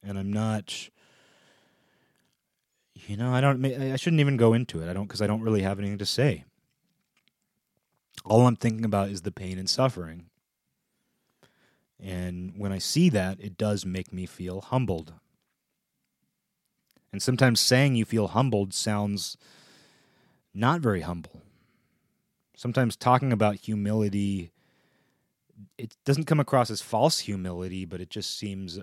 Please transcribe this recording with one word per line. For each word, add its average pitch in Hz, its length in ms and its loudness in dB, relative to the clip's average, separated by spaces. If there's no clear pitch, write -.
and 101 160 -8
I'm 98 140 -4
not, 107 560 -6
you 104 220 -12
know, 123 160 0
I 127 80 4
don't, 135 240 4
I, 135 280 -2
I 131 40 0
shouldn't 160 240 2
even 139 160 4
go 113 180 8
into 117 280 -2
it. 82 60 -6
I 90 40 -4
don't, 98 140 -6
'cause 98 160 -6
I 101 60 2
don't 110 140 -2
really 107 200 2
have 95 160 0
anything 101 200 -4
to 98 80 -8
say. 117 380 0
All 117 220 8
I'm 120 100 4
thinking 113 280 -2
about 98 240 0
is 95 140 -10
the 95 100 -8
pain 92 260 -10
and 95 120 -6
suffering. 87 560 -2
And 90 560 -8
when 101 160 -6
I 95 60 -4
see 170 320 4
that, 95 300 0
it 101 160 -12
does 104 300 -2
make 92 260 -8
me 92 140 -8
feel 92 340 -10
humbled. 92 540 -4
And 98 100 -8
sometimes 127 380 4
saying 131 340 4
you 113 100 2
feel 107 240 -2
humbled 107 440 0
sounds 104 640 -4
not 127 260 2
very 101 220 0
humble. 87 400 -10
Sometimes 123 400 0
talking 127 360 4
about 104 240 2
humility, 101 960 -2
it 117 280 -14
doesn't 139 200 2
come 151 160 4
across 127 300 2
as 107 100 -8
false 127 400 2
humility, 92 640 -6
but 90 160 -10
it 90 80 -12
just - 300 -10
seems, 95 440 -10